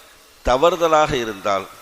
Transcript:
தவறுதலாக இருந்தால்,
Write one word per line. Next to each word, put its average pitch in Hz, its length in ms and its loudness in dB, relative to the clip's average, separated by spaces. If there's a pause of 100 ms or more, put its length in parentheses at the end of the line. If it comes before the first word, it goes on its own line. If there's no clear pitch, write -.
(460)
தவறுதலாக 156 680 2
இருந்தால், 101 540 -4 (140)